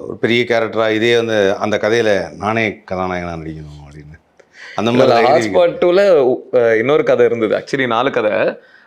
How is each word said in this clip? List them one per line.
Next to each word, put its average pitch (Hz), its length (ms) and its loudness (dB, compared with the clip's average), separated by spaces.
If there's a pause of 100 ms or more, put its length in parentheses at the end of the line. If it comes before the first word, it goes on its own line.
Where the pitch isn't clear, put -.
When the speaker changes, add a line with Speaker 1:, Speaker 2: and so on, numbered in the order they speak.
Speaker 1:
ஒரு 92 100 -10
பெரிய 117 280 0
கேரக்டரா, 113 460 0
இதே 113 260 2
வந்து 107 400 0
அந்த 104 200 -2
கதையில 104 600 0
நானே 107 320 -2
கதாநாயகனா 90 680 -8
நடிக்கணும் 78 480 -14
அப்படின்னு. 73 360 -20 (560)
அந்த 107 140 -2
Speaker 2:
இல்ல, 127 140 4
Speaker 1:
மாதிரி 117 160 4
Speaker 2:
இல்ல, 123 120 4
Speaker 1:
ஐடியா - 20 4
Speaker 2:
ஹாட்ஸ்பாட் 165 340 2
Speaker 1:
இருக்கு. 175 240 0
Speaker 2:
டூல, 180 340 4 (260)
அஹ், 117 260 2
இன்னொரு 143 240 2
கதை 120 240 2
இருந்தது. 110 300 0
Actually, 131 300 -4
நாலு 120 240 0
கதை. 110 460 -2 (300)